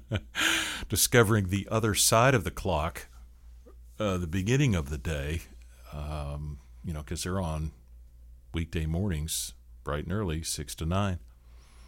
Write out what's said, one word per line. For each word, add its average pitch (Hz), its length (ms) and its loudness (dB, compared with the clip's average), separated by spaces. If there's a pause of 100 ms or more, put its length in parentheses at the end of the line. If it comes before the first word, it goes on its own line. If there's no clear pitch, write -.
(880)
discovering 107 600 6
the 98 240 0
other 107 240 2
side 123 400 6
of 95 80 2
the - 80 -4
clock, 85 560 -2 (920)
uh, 98 180 0
the 87 100 -2
beginning 104 480 4
of 73 160 0
the 73 80 -4
day, 78 420 -2 (500)
um, 73 680 -8 (260)
you 85 80 -4
know, 76 80 -6
'cause 80 220 -6
they're 92 180 -2
on 78 300 -2 (840)
weekday 82 320 -2
mornings, 80 680 -2 (280)
bright 73 220 -4
and 85 80 -4
early, 82 300 -2
six - 320 -8
to 80 100 -6
nine. 92 340 0 (680)